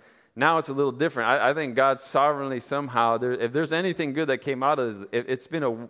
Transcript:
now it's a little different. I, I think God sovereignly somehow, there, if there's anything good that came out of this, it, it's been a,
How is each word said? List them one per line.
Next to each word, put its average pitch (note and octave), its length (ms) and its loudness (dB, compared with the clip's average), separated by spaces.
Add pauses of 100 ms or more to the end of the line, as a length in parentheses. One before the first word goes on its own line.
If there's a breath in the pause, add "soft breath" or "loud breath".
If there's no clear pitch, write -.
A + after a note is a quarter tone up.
(340 soft breath)
now D#3 220 4
it's D3+ 140 -2
a - 20 -4
little C#3 200 0
different. B2+ 360 0
I, B2+ 220 4
I D3 40 2
think D3 200 -4
God C3 260 2
sovereignly C#3 600 0
somehow, A#2+ 580 0
there, B2 140 0
if A#2+ 200 -2
there's D3+ 200 0
anything E3 420 -2
good D#3 140 0
that B2+ 100 2
came C3 240 -4
out D3 160 2
of A2+ 220 -2
this, G2 120 -12
it, A#2+ 160 0
it's B2+ 180 -4
been D#3+ 160 -4
a, A#2 280 -4